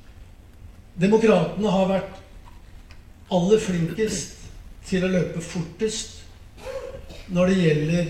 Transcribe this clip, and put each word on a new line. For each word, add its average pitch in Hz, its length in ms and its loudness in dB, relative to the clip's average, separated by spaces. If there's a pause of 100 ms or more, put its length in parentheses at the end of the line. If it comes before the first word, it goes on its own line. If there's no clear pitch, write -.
(1000)
Demokratene 196 720 4
har 190 160 2
vært 190 260 -2 (1200)
aller 190 280 4
flinkest 180 760 -2 (540)
til 180 160 0
å 190 80 0
løpe 165 280 0
fortest - 680 -6 (1200)
når 180 180 4
det 190 140 4
gjelder 160 480 2